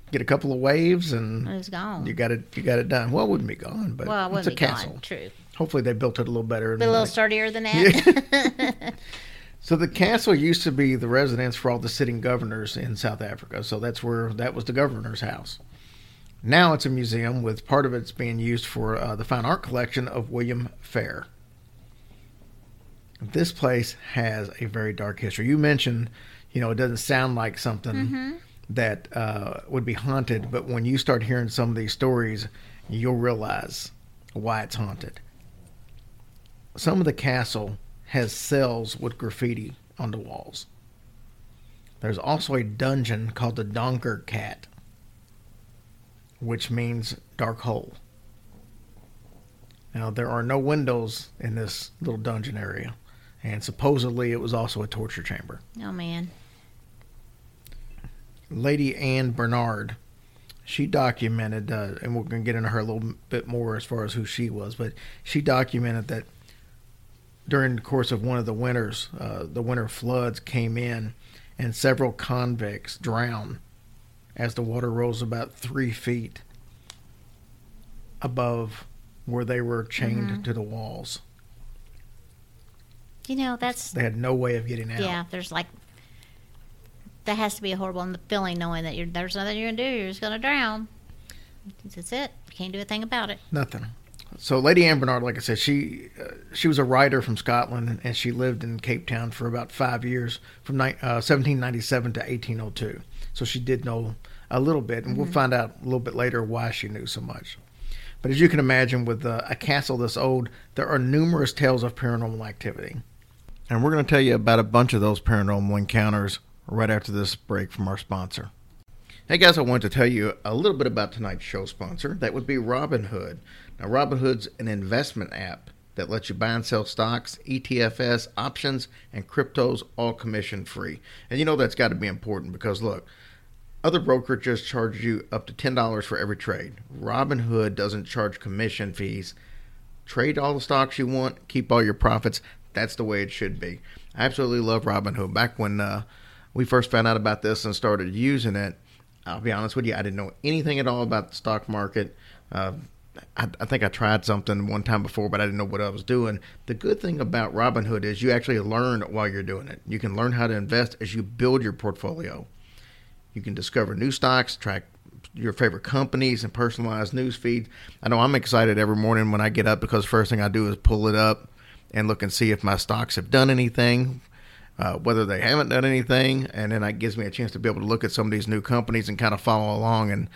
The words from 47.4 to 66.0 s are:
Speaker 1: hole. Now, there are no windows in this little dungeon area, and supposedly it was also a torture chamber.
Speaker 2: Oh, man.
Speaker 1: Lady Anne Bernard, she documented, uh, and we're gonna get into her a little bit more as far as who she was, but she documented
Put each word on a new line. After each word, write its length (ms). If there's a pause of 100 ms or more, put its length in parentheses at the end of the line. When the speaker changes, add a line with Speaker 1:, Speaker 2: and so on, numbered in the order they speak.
Speaker 1:
hole. 360 (2000)
Now, 160
there 200
are 120
no 160
windows 800
in 180
this 440
little 160
dungeon 400
area, 400 (480)
and 180
supposedly 720
it 80
was 140
also 300
a 40
torture 360
chamber. 360 (240)
Speaker 2:
Oh, 80
man. 380 (2250)
Speaker 1:
Lady 460
Anne 360
Bernard, 680 (640)
she 240
documented, 840
uh, 300
and 140
we're 80
gonna 200
get 120
into 140
her 100
a 40
little 320 (140)
bit 180
more 280
as 80
far 220
as 80
who 100
she 260
was, 260
but 180 (300)
she 180
documented 640